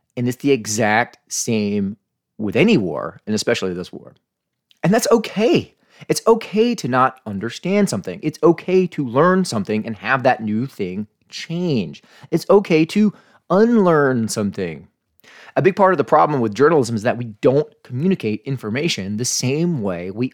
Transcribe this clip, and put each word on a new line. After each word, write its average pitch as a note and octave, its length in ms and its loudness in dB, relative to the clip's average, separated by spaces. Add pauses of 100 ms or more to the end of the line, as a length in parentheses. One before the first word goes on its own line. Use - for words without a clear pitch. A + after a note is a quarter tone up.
(180)
And B2 100 -2
it's B2+ 80 -6
the C#3+ 160 0
exact A2 640 -2 (140)
same G#2 640 -2 (400)
with G#2 200 -6
any F#3+ 200 4
war, D#2+ 500 -6
and G#2+ 80 -4
especially F#2+ 380 -2
this F2 180 -10
war. - 240 -20 (680)
And E3+ 100 2
that's A3 180 2
okay. A3 640 0 (340)
It's - 180 0
okay A3+ 480 2
to - 120 -8
not B2+ 380 0
understand A#2 640 -2
something. F#2 340 -6
It's D#3 200 -4
okay F3+ 460 2
to D3 160 -6
learn F3 420 2
something G#2+ 400 -4
and A2+ 100 -8
have B2+ 280 -2
that B2 180 2
new A2 240 -2
thing G2+ 420 -8 (220)
change. E3 720 -4 (280)
It's - 200 -2
okay F3+ 340 4
to G#3 300 2 (340)
unlearn E3 800 4
something. F#2 600 -6 (680)
A C#3+ 60 0
big F#3 120 2
part F#3+ 180 4
of E3 60 0
the C#3 60 0
problem D3+ 360 2
with A2 140 -2
journalism C3+ 400 2
is G2+ 80 -4
that A#2 160 0
we B2 60 -8
don't C3+ 580 -2
communicate C3 640 -4
information A2 720 -6
the A#2+ 80 -4
same D3 580 -2
way F#2 280 -6
we A#2+ 240 -6